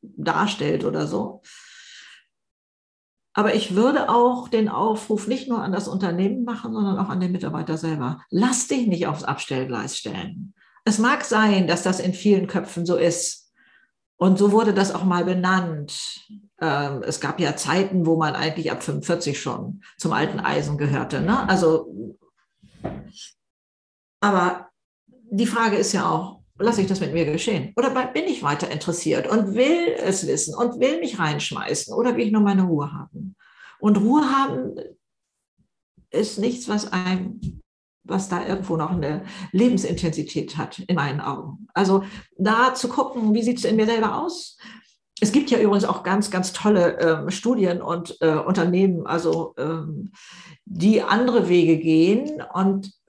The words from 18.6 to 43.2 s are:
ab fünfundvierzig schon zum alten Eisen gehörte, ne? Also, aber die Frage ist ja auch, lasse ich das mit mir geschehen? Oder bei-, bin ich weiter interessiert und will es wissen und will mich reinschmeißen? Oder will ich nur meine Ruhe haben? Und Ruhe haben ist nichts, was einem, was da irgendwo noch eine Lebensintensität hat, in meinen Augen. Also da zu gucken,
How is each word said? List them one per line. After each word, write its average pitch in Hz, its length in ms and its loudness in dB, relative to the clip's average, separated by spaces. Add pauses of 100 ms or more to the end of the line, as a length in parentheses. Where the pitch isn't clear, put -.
ab - 140 -8
fünfundvierzig 143 580 -4
schon - 400 -8 (160)
zum 156 140 -2
alten - 260 -2
Eisen 147 400 -2
gehörte, 135 420 -2
ne? 202 280 0
Also, 170 680 0 (2000)
aber 185 480 2 (400)
die 202 400 -2
Frage 220 280 0
ist - 160 0
ja 170 160 0
auch, 165 360 -4 (140)
lasse 208 240 2
ich 180 40 2
das 190 140 0
mit 143 120 -4
mir 165 120 2
geschehen? 151 520 -2
Oder 254 140 2
bei-, 254 160 0
bin 320 180 -4
ich 330 180 -4
weiter 143 280 -2
interessiert 151 580 -2
und 208 260 2
will 320 440 2
es 190 280 -2
wissen 147 280 -2
und 240 260 -2
will 294 200 2
mich 240 180 -6
reinschmeißen? - 760 -4
Oder 247 220 0
will 233 100 0
ich 208 60 0
nur 214 100 4
meine 196 220 4
Ruhe 147 280 -2
haben? - 420 -14 (460)
Und 208 180 4
Ruhe 240 240 4
haben 262 520 0 (1400)
ist - 280 -2
nichts, 240 300 -2
was 208 240 -4
einem, 185 480 -4 (640)
was 190 240 -4
da 180 180 -4
irgendwo 185 300 -4
noch 156 160 -2
eine 156 320 -2 (260)
Lebensintensität 180 1080 0
hat, - 220 -6
in 185 160 -4
meinen 143 260 -2
Augen. - 540 -10
Also 196 300 4 (320)
da 226 380 4
zu 240 140 -4
gucken, 240 460 0